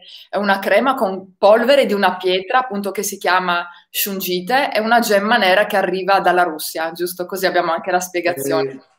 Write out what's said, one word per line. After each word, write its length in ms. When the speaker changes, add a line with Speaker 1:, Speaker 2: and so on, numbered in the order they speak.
Speaker 1:
è 80
una 220
crema 380
con 420
polvere 480
di 60
una 240
pietra, 420
appunto, 320
che 140
si 140
chiama 500
shungite, 800
è 100
una 180
gemma 380
nera 300
che 100
arriva 420
dalla 240
Russia, 480
giusto? 340
Così 220
abbiamo 240
anche 220
la 80
spiegazione. 720
Speaker 2:
Eh, 80